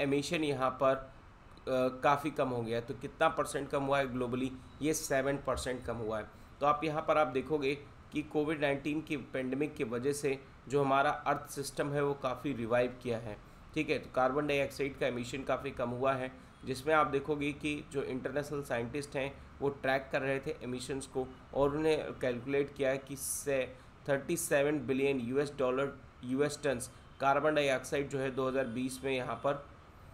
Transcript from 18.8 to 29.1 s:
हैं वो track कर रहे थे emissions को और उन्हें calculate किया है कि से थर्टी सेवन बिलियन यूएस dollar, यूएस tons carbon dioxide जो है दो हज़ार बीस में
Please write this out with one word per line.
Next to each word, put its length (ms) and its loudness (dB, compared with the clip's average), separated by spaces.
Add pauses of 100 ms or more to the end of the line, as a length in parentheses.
हैं 160 -2 (280)
वो 100 2
track 420 0
कर 100 0
रहे 180 2
थे 220 -6
emissions 460 -6
को 180 -2 (280)
और 220 4
उन्हें 440 2
calculate 560 0
किया 140 2
है 80 0
कि 180 -10
से 480 -2 (440)
थर्टी 300 0
सेवन 480 2
बिलियन 340 2
यूएस 380 0
dollar, 380 2 (280)
यूएस 400 0
tons 260 0 (300)
carbon 340 4
dioxide 540 2
जो 100 -4
है 120 0
दो 180 0
हज़ार 180 0
बीस 380 -4
में 80 0